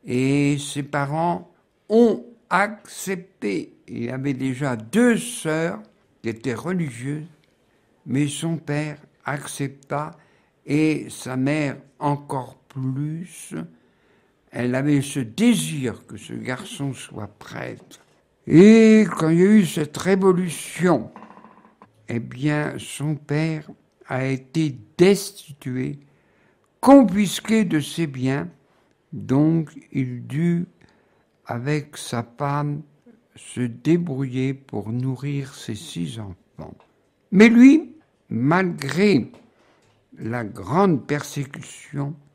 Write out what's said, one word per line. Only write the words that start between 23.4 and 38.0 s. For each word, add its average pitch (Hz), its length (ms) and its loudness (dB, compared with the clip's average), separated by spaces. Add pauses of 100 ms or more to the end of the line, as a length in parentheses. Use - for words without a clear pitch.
a 131 200 -4
été 135 520 -4 (200)
destitué, 143 1040 0 (760)
confisqué 214 840 6
de 160 160 0
ses 165 260 -4
biens. 135 440 -2 (640)
Donc, 147 560 2 (220)
il 123 340 -4
dut, 170 400 -2 (800)
avec 143 500 -6
sa - 260 -8 (140)
femme, 147 460 -4 (520)
se - 280 -10
débrouiller 135 880 -2
pour 110 400 -10
nourrir 135 600 -6
ses - 200 -10
six 139 460 -10
enfants. - 540 -18 (580)
Mais 208 160 10
lui, 262 460 8 (340)